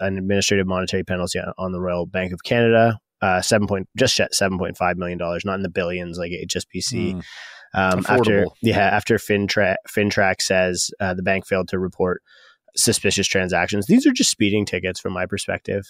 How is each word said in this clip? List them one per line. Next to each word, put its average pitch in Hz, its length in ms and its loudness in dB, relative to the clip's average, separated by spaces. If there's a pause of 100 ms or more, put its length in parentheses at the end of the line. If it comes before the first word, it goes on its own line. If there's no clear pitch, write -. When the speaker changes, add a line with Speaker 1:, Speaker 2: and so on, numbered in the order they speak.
Speaker 1:
an 95 160 -2
administrative 98 500 0
monetary 92 380 -2
penalty 90 340 -4
on, 90 180 -8
on 92 140 -6
the 90 80 -6
Royal 87 260 -2
Bank 90 280 -4
of 87 100 -12
Canada, 117 560 4 (220)
uh, 92 200 2
seven 104 240 2
point, 95 300 -2
just 127 240 2
at - 160 0
seven 95 220 0
point 85 180 -4
five 90 220 0
million 87 200 -6
dollars, 87 280 -4
not 98 100 -2
in 98 80 -4
the 92 60 -4
billions 87 480 -4
like 87 160 -6
H 87 240 -8
S 87 80 -6
B 92 160 -10
C. 117 320 -4
Speaker 2:
Mm. 90 100 -8 (500)
Speaker 1:
Um, 92 360 2
after, 107 340 4
Speaker 2:
Affordable. 87 80 -2 (100)
Speaker 1:
yeah, 107 180 4
after 101 360 2
FinTra-, 101 600 2 (120)
FinTrac 101 540 2
says, 92 580 0
uh, 92 140 -2
the 92 100 -6
bank 95 240 0
failed 92 220 0
to 95 100 -2
report 90 420 -2 (560)
suspicious 101 500 2
transactions. 92 600 0
These 240 180 6
are 294 60 6
just 247 180 2
speeding 104 340 2
tickets 92 360 -4
from 95 120 -6
my 92 140 -4
perspective. 98 640 -4